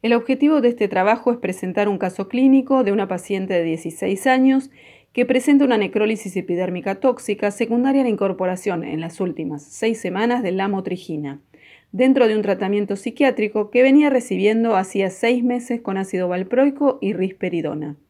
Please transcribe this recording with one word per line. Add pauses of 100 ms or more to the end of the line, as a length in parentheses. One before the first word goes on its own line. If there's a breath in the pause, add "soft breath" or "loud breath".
El
objetivo
de
este
trabajo
es
presentar
un
caso
clínico
de
una
paciente
de
dieciséis
años (420 soft breath)
que
presenta
una
necrólisis
epidérmica
tóxica
secundaria
a
la
incorporación
en
las
últimas
seis
semanas
de
lamotrigina, (520 soft breath)
dentro
de
un
tratamiento
psiquiátrico
que
venía
recibiendo
hacía
seis
meses
con
ácido
valproico
y
risperidona. (140)